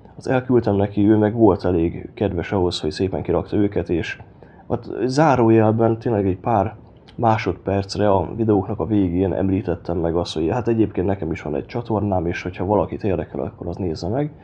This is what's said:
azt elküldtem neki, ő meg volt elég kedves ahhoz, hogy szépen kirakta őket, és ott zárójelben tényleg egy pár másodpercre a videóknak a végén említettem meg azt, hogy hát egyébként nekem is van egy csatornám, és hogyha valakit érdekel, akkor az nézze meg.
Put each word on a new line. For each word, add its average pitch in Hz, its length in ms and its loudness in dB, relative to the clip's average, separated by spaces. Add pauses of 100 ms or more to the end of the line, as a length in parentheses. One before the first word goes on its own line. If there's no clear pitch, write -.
(180)
azt - 100 -12
elküldtem 120 480 2
neki, 101 340 2
ő 110 80 6
meg 107 160 2
volt 107 320 4
elég 85 480 0
kedves 92 380 -4
ahhoz, 90 280 0
hogy 78 120 -4
szépen 92 300 -2
kirakta 85 340 -2
őket, 98 340 0
és - 320 -4 (460)
ott - 220 -6 (160)
zárójelben 113 920 4
tényleg 110 260 0
egy 92 120 0
pár 107 380 0 (460)
másodpercre 101 880 0
a 92 240 0
videóknak 104 440 0
a 85 60 -4
végén 95 480 2
említettem 92 640 -2
meg 82 180 0
azt, 87 180 -2
hogy 80 160 0
hát 113 180 -2
egyébként 107 400 0
nekem 95 240 -2
is 82 100 -8
van 76 140 -6
egy 65 100 -4
csatornám, 104 600 -2
és 82 180 -6
hogyha 90 220 -8
valakit 90 380 0
érdekel, 82 360 -4
akkor - 280 -8
az 87 80 -8
nézze 87 320 -6
meg. 143 240 -4 (120)